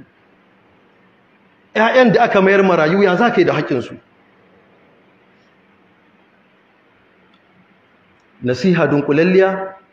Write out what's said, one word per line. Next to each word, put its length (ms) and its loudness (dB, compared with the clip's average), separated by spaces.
ƴaƴan 380 2
da 100 2
aka 180 0
mayar 220 2
marayu 400 0
ya 120 0
za 160 0
ka 100 -4
yi 40 4
da 80 -2
haƙƙinsu? 440 -6
Nasiha 440 0
dunkulalliya 840 0